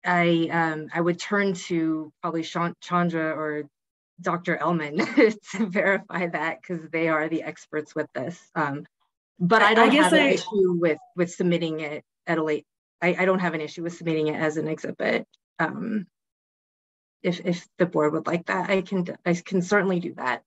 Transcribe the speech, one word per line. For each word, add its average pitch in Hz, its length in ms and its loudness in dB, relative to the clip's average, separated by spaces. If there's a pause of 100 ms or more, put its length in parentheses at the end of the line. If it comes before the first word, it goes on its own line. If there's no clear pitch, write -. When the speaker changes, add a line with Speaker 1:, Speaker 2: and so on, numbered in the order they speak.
Speaker 1:
I, 170 480 2
um, 160 420 -2
I 165 60 -2
would 175 180 2
turn 202 360 0
to 160 680 -2
probably 165 220 -4
Chan-, 170 380 -4
Chandra 165 520 0
or 151 320 -4 (560)
Doctor 175 360 -2
Elman 156 420 -2
<laughs> - 540 2
to 202 140 -2
verify 185 640 0
that, 160 340 -4
'cause 175 180 -8 (120)
they 165 160 0
are 156 200 0
the 160 140 -4
experts - 520 -10
with 151 200 -4
this. 135 240 -8 (160)
Um, 147 320 -4 (520)
but 180 240 6
I 208 60 6
Speaker 2:
I, - 20 6
I 220 40 4
Speaker 1:
don't 233 160 8
Speaker 2:
guess 302 140 6
Speaker 1:
have - 80 4
an 311 80 6
Speaker 2:
I 277 100 4
Speaker 1:
issue 180 480 2
with, 165 200 2 (180)
with 175 160 0
submitting 170 480 0
it 151 240 -8 (220)
at 165 120 0
a 160 40 0
late, 151 240 -2 (360)
I, 175 180 2
I 185 40 2
don't 190 160 2
have 170 140 -2
an 156 60 -4
issue 151 220 -8
with 170 140 -6
submitting 156 320 0
it 151 80 -2
as 156 200 -2
an 156 120 -4
exhibit. 214 580 -4 (320)
Um, 156 480 -4 (1160)
if, 175 220 -2
if 175 220 -2 (120)
the 180 80 4
board 151 260 0
would 160 140 -4
like 175 200 -2
that, 190 240 -4
I 190 120 2
can, 180 240 -2 (200)
I 175 80 2
can 185 260 -2
certainly 185 400 2
do - 140 -8
that. 123 320 -4